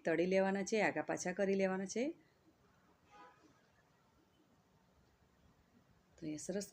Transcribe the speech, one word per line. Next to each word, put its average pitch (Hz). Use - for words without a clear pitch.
તળી 170
લેવાના 190
છે, 220
આગા 151
પાછા 180
કરી 196
લેવાના 190
છે. 226
તો -
અહીંયા 151
સરસ 190